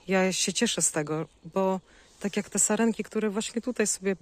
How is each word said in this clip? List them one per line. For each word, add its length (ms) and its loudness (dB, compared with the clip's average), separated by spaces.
ja 240 4
się 200 0
cieszę 300 0
z 100 2
tego, 340 -2
bo 360 0
tak 160 -4
jak 140 -4
te 80 -2
sarenki, 460 2
które 260 -2
właśnie 320 -4
tutaj 240 0
sobie 360 -2